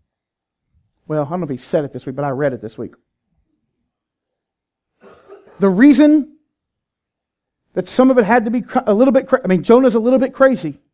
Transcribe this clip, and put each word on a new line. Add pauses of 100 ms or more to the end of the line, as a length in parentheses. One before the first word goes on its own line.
(1080)
well,
I
don't
know
if
he
said
it
this
week,
but
I
read
it
this
week. (2750)
The
reason (1400)
that
some
of
it
had
to
be
cra-,
a
little
bit
cra-,
I
mean,
Jonah's
a
little
bit
crazy. (140)